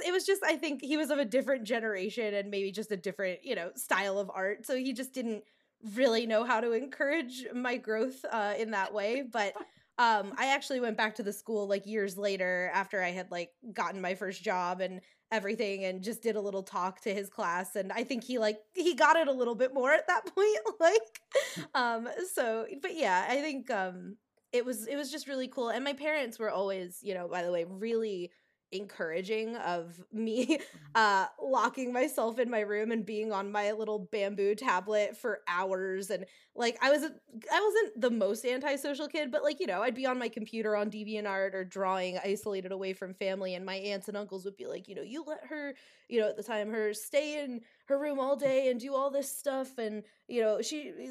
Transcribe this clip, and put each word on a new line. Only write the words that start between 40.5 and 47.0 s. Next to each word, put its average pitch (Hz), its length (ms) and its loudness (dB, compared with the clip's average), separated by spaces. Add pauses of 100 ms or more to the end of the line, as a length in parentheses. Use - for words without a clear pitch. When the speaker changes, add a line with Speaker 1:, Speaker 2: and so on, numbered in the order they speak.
Speaker 1:
on 208 140 0
DeviantArt 202 640 -2
or 185 100 -4
drawing 185 540 0
isolated 196 540 -2
away 190 200 -4
from 185 220 -8
family. 190 400 -2
And 180 120 -8
my 185 100 -4
aunts 196 320 -4
and 208 80 -6
uncles 190 280 -8
would 196 120 -8
be - 100 -10
like, 180 220 -8
you 196 80 -14
know, 156 60 -6
"You 277 220 -8
let 302 220 -8
her," 285 280 -6 (340)
you 233 120 2
know, 214 80 4
at - 80 -4
the 214 80 -6
time, 214 280 -4
her 214 220 0
stay 294 480 0